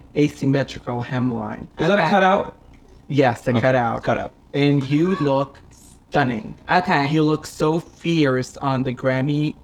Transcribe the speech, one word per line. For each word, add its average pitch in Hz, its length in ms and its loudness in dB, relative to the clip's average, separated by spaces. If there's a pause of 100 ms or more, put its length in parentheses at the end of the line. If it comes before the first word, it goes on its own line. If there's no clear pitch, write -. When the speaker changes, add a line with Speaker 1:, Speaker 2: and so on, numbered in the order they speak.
(160)
Speaker 1:
asymmetrical 135 880 -2
hemline. 113 640 -4 (120)
Speaker 2:
Is 156 100 0
that 202 100 4
a - 40 2
Speaker 3:
Okay. 160 80 0
Speaker 2:
cutout? 190 440 2 (540)
Speaker 1:
Yes, 135 400 2
a - 20 2
Speaker 2:
Okay. 120 100 2
Speaker 1:
cutout. 120 440 0
Speaker 2:
Cutout. - 260 -4 (240)
Speaker 1:
And 143 340 2
you 165 320 2
look 139 380 0 (520)
stunning. 127 440 -2 (160)
Speaker 3:
Okay. 165 380 2
Speaker 1:
You 156 160 2
look 151 220 0
so 160 340 -2
fierce 143 800 -2
on 135 260 -2
the 131 100 -4
Grammy 139 680 -2